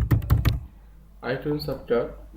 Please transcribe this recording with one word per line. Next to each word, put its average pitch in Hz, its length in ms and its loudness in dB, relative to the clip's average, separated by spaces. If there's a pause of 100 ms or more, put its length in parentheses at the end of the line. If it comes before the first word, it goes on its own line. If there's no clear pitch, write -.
(1300)
iTunes 147 240 -2
সফটওয়্যার 127 500 -2 (280)